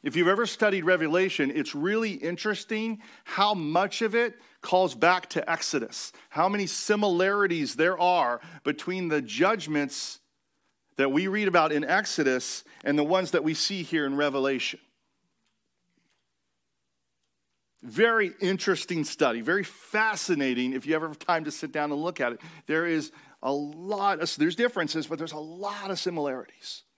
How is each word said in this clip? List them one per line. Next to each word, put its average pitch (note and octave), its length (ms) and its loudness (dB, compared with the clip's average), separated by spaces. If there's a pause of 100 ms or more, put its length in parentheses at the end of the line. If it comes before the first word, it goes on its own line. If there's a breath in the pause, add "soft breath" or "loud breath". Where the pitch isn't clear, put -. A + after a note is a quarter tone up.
if D3 140 -2
you've E3+ 100 4
ever G3+ 180 4
studied G3 380 0
Revelation, E3 680 2
it's - 220 -2
really G#3 380 0
interesting G#3 880 -4 (220 loud breath)
how G#3 300 2
much F3 480 0
of A3 140 0
it A#3 260 0 (180 soft breath)
calls F3+ 360 2
back F3 340 4
to - 200 -4
Exodus, - 640 -4 (180 loud breath)
how E3+ 200 2
many G3+ 180 -2
similarities F#3+ 1080 2
there E3+ 220 2
are E3 440 2 (220 loud breath)
between F3 440 -4
the D3+ 140 2
judgments D3+ 960 0 (800)
that C#3 120 4
we D#3+ 180 2
read G3+ 200 0
about D#3+ 240 4
in D3+ 120 0
Exodus C#3+ 800 0 (200 loud breath)
and D3 160 2
the D3 40 2
ones F3+ 280 0
that D#3+ 120 2
we D#3 100 0
see F#3+ 280 -4
here D#3 240 -2
in C#3 100 -2
Revelation. C#3 640 0 (3000)
Very G3+ 580 2
interesting F3+ 640 0
study, A#2+ 380 2
very F3 220 0
fascinating C#3+ 1080 -2
if C3 120 -6
you D3+ 80 0
ever D#3 140 0
have D3+ 100 -10
time D#3+ 280 0
to D#3 60 -6
sit D3 200 -10
down D3 200 -2
and C#3+ 80 -2
look E3+ 200 -4
at A#2+ 140 0
it. - 80 -12 (260 loud breath)
There D#3+ 180 0
is D#3+ 260 -2 (300 loud breath)
a C3 100 -2
lot E3+ 680 -2
of, E3+ 160 -4
there's E3+ 200 2
differences, F3 520 0
but D#3+ 100 -6
there's D#3 140 -8
a D3+ 80 -10
lot G3 500 -8
of F#3 80 -4
similarities. C#3+ 840 -6 (140)